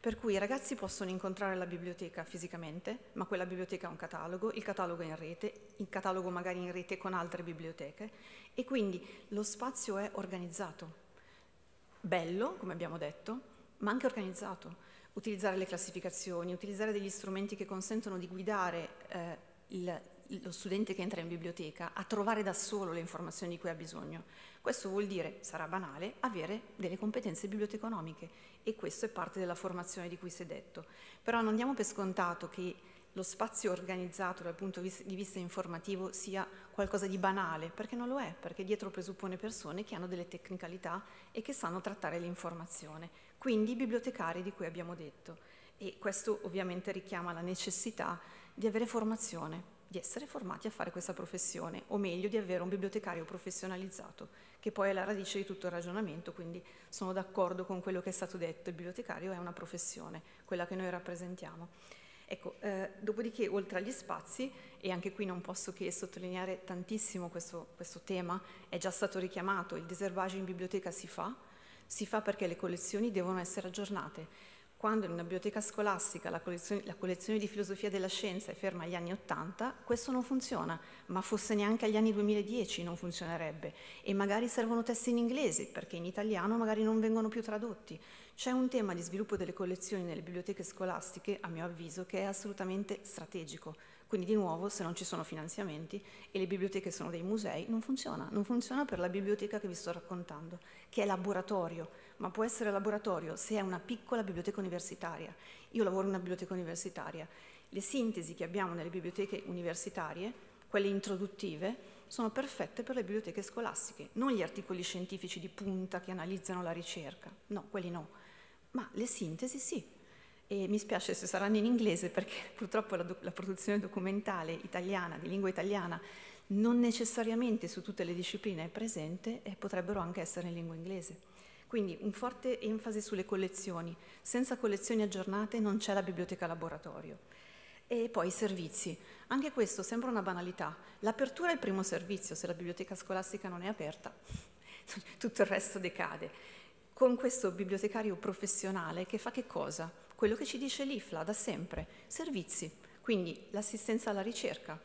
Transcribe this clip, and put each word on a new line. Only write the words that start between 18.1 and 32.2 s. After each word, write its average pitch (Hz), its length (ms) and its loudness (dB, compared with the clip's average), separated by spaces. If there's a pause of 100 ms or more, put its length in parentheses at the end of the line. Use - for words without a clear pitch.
di 175 100 -4
guidare, 180 640 0 (180)
eh, 170 300 -4 (300)
il, 180 340 -2 (260)
lo 180 240 -6
studente 196 420 0
che 190 80 -2
entra 175 200 -2
in 165 80 -4
biblioteca 170 640 -6
a 190 100 -4
trovare 214 400 2
da 190 80 2
solo 196 400 0
le 170 80 0
informazioni 170 540 -4
di 170 60 -6
cui 175 100 -2
ha 165 40 0
bisogno. 160 500 -8 (360)
Questo - 300 0
vuol 202 160 2
dire, 185 340 -2
sarà 160 280 -4
banale, 175 520 -4
avere 202 420 0 (140)
delle 185 220 -2
competenze 214 500 0
biblioteconomiche, 208 1040 -4 (120)
e 220 120 0
questo - 300 -2
è 214 40 0
parte 180 300 -2
della 175 160 0
formazione 175 520 -2
di 180 100 -6
cui 180 120 -8
si - 140 -8
è - 20 -6
detto. 156 400 -10 (360)
Però 233 200 6
non 220 140 8
diamo 247 180 6
per 208 120 4
scontato 180 640 2